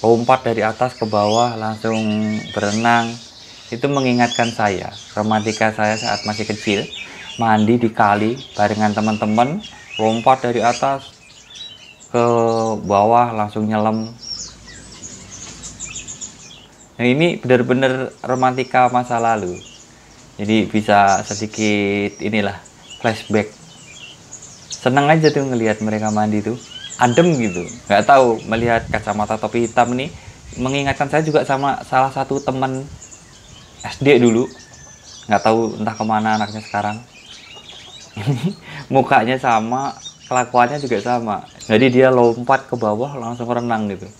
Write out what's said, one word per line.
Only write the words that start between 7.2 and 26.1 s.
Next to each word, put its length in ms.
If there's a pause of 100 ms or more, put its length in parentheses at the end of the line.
mandi 400
di 80
kali 480 (200)
barengan 360
teman-teman, 680 (360)
lompat 480
dari 160
atas 480 (1040)
ke 120 (600)
bawah, 480
langsung 320
nyelam. 480 (3000)
Nah, 80
ini 320
benar-benar 800
romantika 720
masa 240
lalu. 400 (800)
Jadi 320
bisa 560
sedikit 960
inilah 400 (400)
flashback. 480 (1200)
Seneng 400
aja 240
tuh 160
ngelihat 320
mereka 320